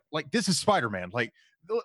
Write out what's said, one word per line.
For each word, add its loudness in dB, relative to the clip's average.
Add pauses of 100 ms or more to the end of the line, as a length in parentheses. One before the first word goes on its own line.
(120)
like, -6
this 0
is 2
Spider-Man. 0
Like, -2 (380)
l-, -2